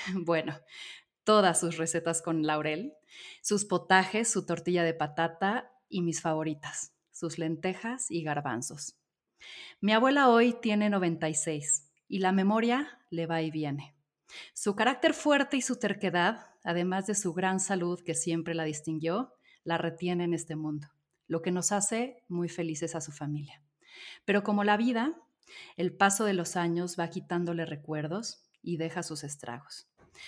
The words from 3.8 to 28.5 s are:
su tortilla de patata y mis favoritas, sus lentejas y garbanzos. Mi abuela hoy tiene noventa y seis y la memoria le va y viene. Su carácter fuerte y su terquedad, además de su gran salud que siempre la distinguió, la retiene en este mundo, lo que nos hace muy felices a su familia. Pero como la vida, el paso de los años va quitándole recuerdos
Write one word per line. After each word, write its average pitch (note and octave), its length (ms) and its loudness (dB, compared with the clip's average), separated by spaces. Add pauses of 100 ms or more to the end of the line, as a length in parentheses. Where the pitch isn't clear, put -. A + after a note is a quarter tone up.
su - 160 -2
tortilla F3 380 0
de D#3+ 100 2
patata E3 800 -2 (180)
y F3+ 120 -4
mis E3 200 -2
favoritas, D#3 720 -4 (180)
sus - 260 -8
lentejas F#3 760 -6
y E3 120 -4
garbanzos. D3 720 -6 (840)
Mi G3+ 120 2
abuela C4 360 6
hoy A#3 320 8
tiene G#3 280 2
noventa E3+ 400 2
y D#3 60 -4
seis D3 540 -2 (200)
y G3 100 -2
la F#3 120 2
memoria A3+ 680 2 (100)
le E3 180 -4
va E3 140 0
y D#3+ 100 -2
viene. D3 440 -4 (580)
Su G3+ 220 -2
carácter C4+ 380 4
fuerte C#4+ 440 4
y B3+ 40 2
su B3 160 -2
terquedad, G3 720 0 (160)
además F3+ 440 0
de G#3+ 80 -2
su F3 180 -2
gran F#3 280 0
salud F3 420 -2
que E3 100 -4
siempre E3 420 -2
la E3 100 -2
distinguió, D#3+ 680 -2 (300)
la E3+ 140 0
retiene F3 480 -2
en E3+ 80 2
este D#3 240 -4
mundo, D3+ 300 -6 (400)
lo E3 140 -2
que F#3 100 -2
nos F3+ 200 0
hace A3+ 560 -2
muy F3 220 -2
felices E3 460 -6
a D#3+ 60 -6
su D3+ 120 -12
familia. D3 480 -8 (640)
Pero G3+ 180 2
como G3+ 220 2
la G#3 100 6
vida, A#3 380 0 (640)
el F3 180 -2
paso G3 300 4
de G3+ 80 2
los E3+ 240 -2
años F3 420 0
va E3+ 100 -2
quitándole E3+ 560 -2
recuerdos D3+ 800 -6 (180)